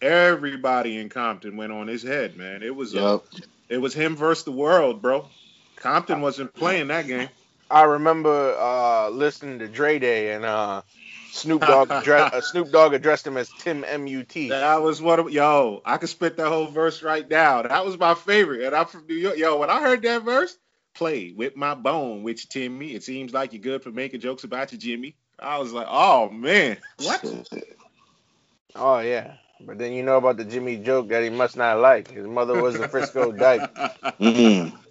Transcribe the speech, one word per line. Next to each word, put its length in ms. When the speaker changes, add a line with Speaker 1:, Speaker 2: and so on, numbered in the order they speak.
Speaker 1:
everybody 960
in 100
Compton 480
went 160
on 160
his 140
head, 340
man. 260
It 120
was, 220
uh, 200
Speaker 2:
Yep. 80
Speaker 1:
it 100
was 160
him 220
versus 280
the 80
world, 500
bro. 280
Compton 440
wasn't 340
playing 340
that 200
game. 220
Speaker 3:
I 140
remember, 720
uh, 520
listening 500
to 80
Dre 300
Day 360
and, 100
uh, 380
Snoop 360
Dogg 240
addre-, 380
Speaker 1:
<laughs> 40
Speaker 3:
uh, 80
Snoop 320
Dogg 220
addressed 320
him 100
as 160
Tim 320
M 220
U 180
T. 360
Speaker 1:
That 220
was 200
one 180
of, 120
yo, 520
I 140
could 120
spit 280
that 100
whole 200
verse 340
right 260
now. 340
That 240
was 120
my 160
favorite. 480
And 140
I'm 100
from 220
New 80
York. 220
Yo, 200
when 120
I 100
heard 220
that 220
verse, 320
"Play 420
with 200
my 180
bone, 500
which 240
Timmy, 460
it 100
seems 300
like 200
you're 80
good 200
for 80
making 300
jokes 240
about 280
your 80
Jimmy." 360
I 200
was 140
like, 180
"Oh, 400
man, 480
what?" 360
Speaker 2:
<laughs> 20
Speaker 3:
Oh, 240
yeah. 360
But 180
then 140
you 100
know 160
about 200
the 60
Jimmy 340
joke 300
that 160
he 60
must 260
not 240
like. 300
His 160
mother 300
was 220
a 80
Frisco 460
Speaker 1:
<laughs> 0
Speaker 3:
dyke. 380
Speaker 2:
Mm-hmm. 560